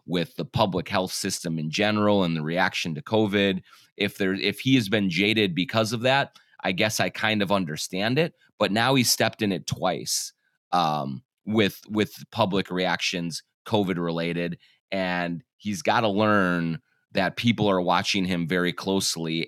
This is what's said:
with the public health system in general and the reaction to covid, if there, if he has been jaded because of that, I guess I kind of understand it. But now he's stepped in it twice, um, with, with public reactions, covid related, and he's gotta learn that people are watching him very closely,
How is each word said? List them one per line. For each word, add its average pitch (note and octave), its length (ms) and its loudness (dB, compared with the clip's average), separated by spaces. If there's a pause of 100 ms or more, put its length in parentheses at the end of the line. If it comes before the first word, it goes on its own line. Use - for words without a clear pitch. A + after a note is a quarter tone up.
with E2+ 300 -2
the D#2+ 100 -4
public F#2 440 0
health F#2 240 -2
system F2 440 -4
in D#2 120 -4
general G#2 540 2
and E2+ 120 0
the D#2 60 -2
reaction F2 540 -2
to - 60 -10
covid, G2+ 600 0 (360)
if G2+ 200 -2
there, F#3+ 160 0
if G2+ 260 -2
he C3 160 4
has G#2 140 2
been G2+ 200 2
jaded G2+ 460 2
because A2 380 0
of A2+ 80 -6
that, C3 360 0 (260)
I F#2+ 100 -2
guess G#2+ 260 0
I F#2 100 2
kind A2 320 0
of F#2+ 100 0
understand G2 680 -2
it. E3+ 140 -2 (260)
But G2 120 2
now A#2 240 2
he's B2 160 2
stepped A2+ 300 0
in G2+ 100 2
it - 160 -4
twice, - 680 -4 (380)
um, D2+ 520 0 (220)
with, G#2+ 440 0
with G#2+ 240 0 (180)
public G2 400 0
reactions, F2 720 -2 (220)
covid F#2+ 320 0
related, E2+ 600 -2 (340)
and F2+ 520 -2 (140)
he's G2+ 240 -6
gotta A2 280 2
learn F#2 720 2 (340)
that F#2 240 0
people G#2+ 320 2
are F#2+ 120 4
watching F2+ 440 2
him F2 220 -2
very F2+ 260 0
closely, E2 760 -2